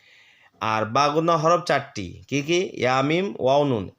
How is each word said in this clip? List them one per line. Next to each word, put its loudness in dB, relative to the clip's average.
আর 0
বা 2
গুণনা 2
হরফ 2
চারটি, -4
কি -2
কি? -2
ইয়া, 0
মিম, -2
ওয়াও, 2
নুন। -2